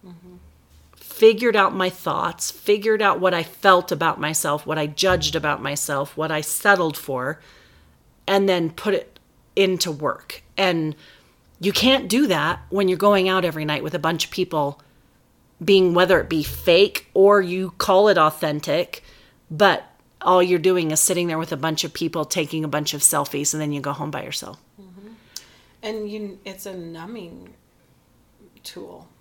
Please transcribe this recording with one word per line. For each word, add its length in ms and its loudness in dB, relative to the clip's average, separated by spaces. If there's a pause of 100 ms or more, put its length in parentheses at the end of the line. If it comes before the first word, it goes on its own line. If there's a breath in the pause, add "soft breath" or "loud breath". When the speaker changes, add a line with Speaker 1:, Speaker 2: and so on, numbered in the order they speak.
Speaker 1:
Mm-hmm. 300 -20 (600)
Speaker 2:
figured 600 2
out 180 4
my 160 -2
thoughts, 600 -6
figured 500 0
out 180 2
what 140 2
I 80 -2
felt 500 2
about 280 -2
myself, 480 -4
what 100 -4
I 80 -2
judged 500 0
about 280 -4
myself, 540 -6
what 120 -4
I 120 -2
settled 560 2
for, 420 -8 (880 soft breath)
and 220 2
then 200 0
put 240 -4
it 260 -6 (360)
into 360 0
work. 520 -8 (140)
And 380 0 (640 soft breath)
you 120 0
can't 380 2
do 180 2
that 320 0 (100)
when 180 0
you're 100 0
going 320 4
out 160 0
every 200 -4
night 180 -4
with 120 -8
a 40 -4
bunch 260 -2
of 60 -18
people 500 -4 (840 soft breath)
being, 300 6
whether 260 6
it 100 -4
be 140 -2
fake 680 2
or 280 6
you 360 -4
call 320 4
it 80 4
authentic, 840 -2 (460 soft breath)
but 360 2 (360)
all 220 4
you're 160 0
doing 320 2
is 80 0
sitting 280 0
there 100 -4
with 140 -6
a 60 -6
bunch 260 -4
of 100 -8
people 320 -4
taking 380 -4
a 40 -4
bunch 260 -4
of 80 -6
selfies, 520 -2
and 80 -6
then 100 -4
you 80 -4
go 140 -6
home 180 -8
by 120 -10
yourself. 360 -12 (220)
Speaker 1:
Mm-hmm. 320 -20 (680 loud breath)
And 280 -8
you, 340 -12
it's 220 -16
a 100 -12
numbing 760 -16 (1120)
tool. 440 -18 (140)